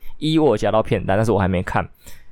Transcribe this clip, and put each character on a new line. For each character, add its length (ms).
一 220
我 100
有 80
加 140
到 100
片 240
单， 120
但 80
是 80
我 60
还 100
没 120
看。 240